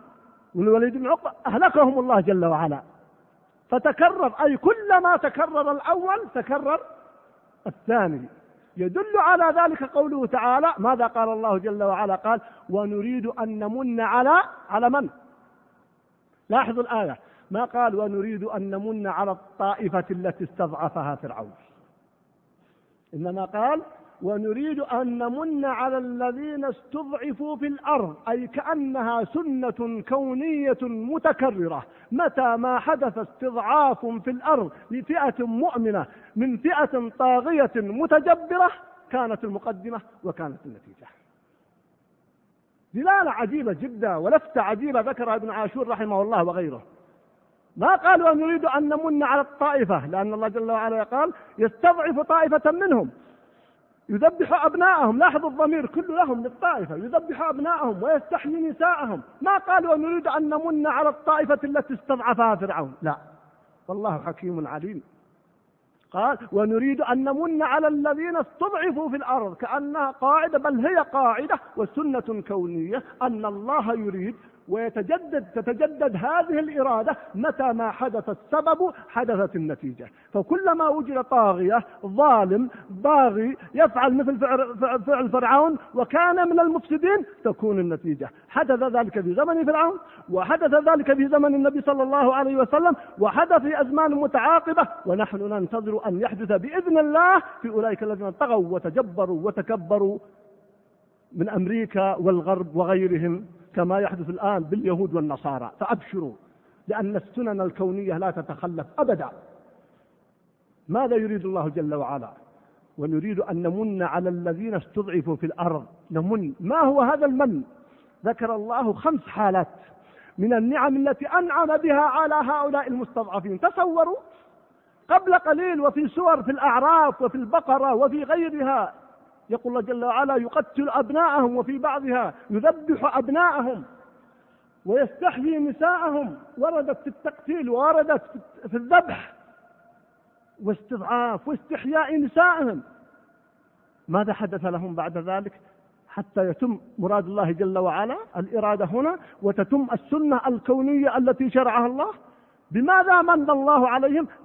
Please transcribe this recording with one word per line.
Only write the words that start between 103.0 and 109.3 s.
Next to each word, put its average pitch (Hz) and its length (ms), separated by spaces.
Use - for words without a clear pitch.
كما 185 260
يحدث 175 300
الآن 196 280
باليهود 175 560
والنصارى. 139 560
فأبشروا، 190 520
لأن 208 280
السنن 208 440
الكونية 185 580
لا 185 120
تتخلف 160 560
أبدا. 190 320